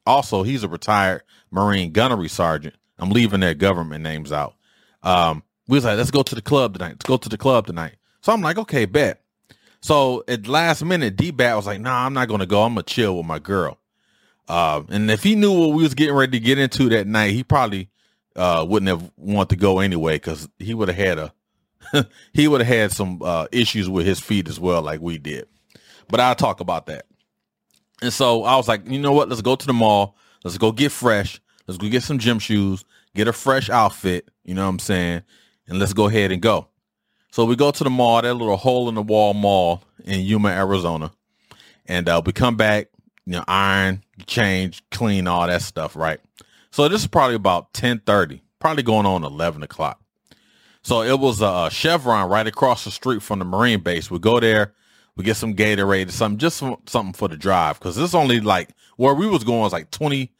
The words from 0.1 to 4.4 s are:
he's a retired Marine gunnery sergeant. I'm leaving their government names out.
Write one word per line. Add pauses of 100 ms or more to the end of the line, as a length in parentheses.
he's
a
retired (280)
Marine
gunnery
sergeant. (240)
I'm
leaving
their
government
names
out. (460)